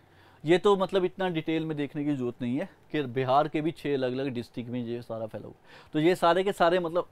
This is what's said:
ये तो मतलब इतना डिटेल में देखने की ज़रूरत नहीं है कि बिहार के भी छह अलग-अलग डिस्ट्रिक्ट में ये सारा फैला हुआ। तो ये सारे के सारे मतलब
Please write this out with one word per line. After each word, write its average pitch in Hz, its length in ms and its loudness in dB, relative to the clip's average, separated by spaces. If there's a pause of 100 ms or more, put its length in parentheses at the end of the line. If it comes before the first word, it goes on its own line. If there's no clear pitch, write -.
(460)
ये 170 120 6
तो 202 180 6
मतलब 185 300 2
इतना 185 240 -2
डिटेल 160 360 -2
में 160 120 -4
देखने 147 280 -4
की 147 100 0
ज़रूरत 123 260 -6
नहीं 123 180 -2
है 190 100 -6 (220)
कि 156 100 -2
बिहार 131 460 2
के 156 140 -4
भी 160 100 -2
छह 143 220 -4
अलग-अलग 131 340 -2
डिस्ट्रिक्ट 120 420 -8
में 123 160 -6
ये 120 160 -6
सारा 113 240 -8
फैला 110 220 -12
हुआ। - 120 -18 (340)
तो 156 60 0
ये 170 160 4
सारे 175 280 4
के 196 80 2
सारे 180 280 4
मतलब 170 320 -2